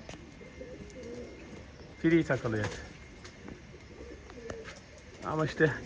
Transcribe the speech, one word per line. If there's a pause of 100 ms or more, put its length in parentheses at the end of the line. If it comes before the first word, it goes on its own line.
(2000)
Free
takılıyor. (2500)
Ama
işte (140)